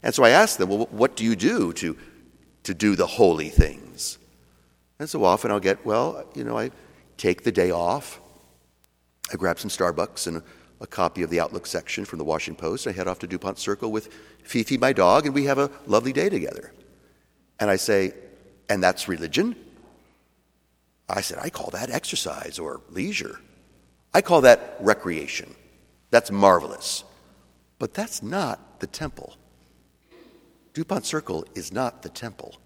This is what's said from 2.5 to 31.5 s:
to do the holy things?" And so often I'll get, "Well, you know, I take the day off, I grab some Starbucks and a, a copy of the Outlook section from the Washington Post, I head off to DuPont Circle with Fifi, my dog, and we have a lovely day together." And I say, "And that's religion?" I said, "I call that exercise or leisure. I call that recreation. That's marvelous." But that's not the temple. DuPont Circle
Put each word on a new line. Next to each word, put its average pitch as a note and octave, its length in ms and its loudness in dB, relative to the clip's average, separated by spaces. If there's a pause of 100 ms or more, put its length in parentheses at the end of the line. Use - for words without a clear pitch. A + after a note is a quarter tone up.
to G2 120 -6
do G#2 200 2
the F2 120 2
holy D#2+ 420 4
things?" - 680 0 (800)
And F#2+ 100 -8
so C3 140 0
often G2 260 4
I'll G#2 100 2
get, F#2+ 260 0
"Well, B2 500 -2
you C3 80 -8
know, A#2 160 -6
I A#2+ 100 -4 (480)
take - 260 0
the A#2+ 80 2
day F2+ 200 2
off, F2 480 -2 (1120)
I - 40 -10
grab F2+ 240 -2
some G#2 100 -10
Starbucks F2 580 -2
and E2 100 -6
a, D#2+ 60 -10 (380)
a - 60 -16
copy F2+ 340 -2
of E2 80 -2
the E2+ 100 0
Outlook E2 260 -4
section - 380 -8
from E2+ 160 -12
the D2 60 -6
Washington D#2+ 340 -4
Post, G#2 280 -6
I A2 40 -4
head F#2 160 -6
off F#2 120 -6
to F#2 80 -12
DuPont F#2 320 -8
Circle G#2+ 320 -4
with G#2+ 180 -6 (340)
Fifi, B2 340 -2
my B2 140 2
dog, G#2+ 340 6
and C#3 80 -2
we C#3+ 120 0
have C#3 120 0
a C#3 140 0 (160)
lovely A#2+ 240 2
day D3 160 0
together." F2 460 -6 (840)
And G#2 100 0
I F#2+ 80 4
say, G2 360 2 (540)
"And G2 160 0
that's F#2 240 2
religion?" F#2 480 -2 (1600)
I G2 80 -2
said, F2 180 -8
"I E3 100 -8
call - 220 -10
that A#2 200 -8
exercise - 680 -8
or D#2 320 -10
leisure. D#3 500 -8 (720)
I F#3+ 80 6
call E3 200 6
that B2 380 6
recreation. F2+ 760 -2 (540)
That's A#2 220 2
marvelous." F#2+ 720 2 (760)
But A#2 140 -6
that's A3 300 -8
not C#3 560 -6
the - 80 -8
temple. - 500 -12 (1400)
DuPont E3 320 -4
Circle G#2+ 480 -4